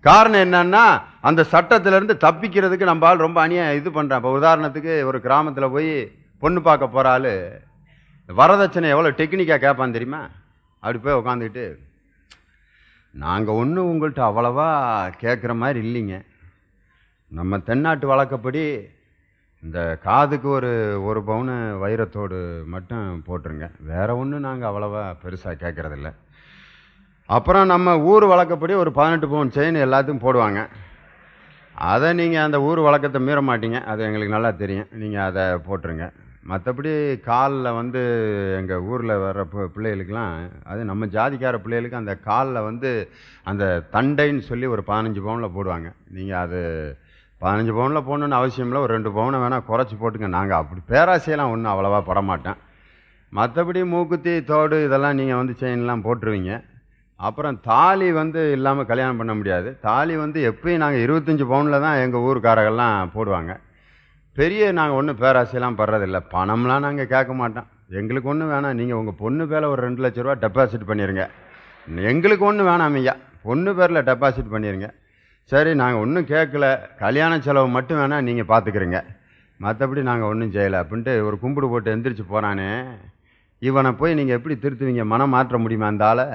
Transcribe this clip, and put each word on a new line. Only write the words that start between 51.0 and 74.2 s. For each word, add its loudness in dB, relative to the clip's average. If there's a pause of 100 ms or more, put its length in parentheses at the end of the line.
ஒண்ணும் -2
அவ்வளவா 2
படமாட்டோம். -2 (760)
மத்தபடி -2
மூக்குத்தி, -2
தோடு 2
இதெல்லாம் 0
நீங்க 0
வந்து -2
செயின்லாம் -4
போட்டுருவீங்க." -4 (500)
அப்புறம் -4
தாலி 4
வந்து -2 (100)
இல்லாம 0
கல்யாணம் -2
பண்ண -4
முடியாது. -2 (100)
தாலி 0
வந்து -4
எப்பயும் 0
நாங்க 2
இருபத்தஞ்சு 0
பவுன்ல 2
தான் 0
எங்க -2
ஊர்க்காரங்கெல்லாம் 2
போடுவாங்க. -4 (840)
பெரிய 2
நாங்க 0
ஒண்ணும் -2
பேராசையெல்லாம் 2
படுறதில்ல. 0 (140)
பணம்லாம் 0
நாங்க -4
கேட்க 0
மாட்டோம். -6 (240)
"எங்களுக்கு -6
ஒண்ணும் -4
வேணாம், -2
நீங்க -4
உங்க -6
பொண்ணு -4
பேர்ல -2
ஒரு -2
ரெண்டு -4
லட்ச -2
ரூபா -2
டெபாசிட் 0
பண்ணிருங்க." -2 (800)
"எங்களுக்கு 2
ஒண்ணும் 2
வேணாம் 2
ஐயா, 0 (280)
பொண்ணு -2
பேர்ல 2
டெபாசிட் 0